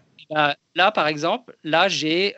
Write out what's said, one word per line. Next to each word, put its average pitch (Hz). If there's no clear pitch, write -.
Euh, 151
là, 185
par 160
exemple, 165
là, 160
j'ai, 165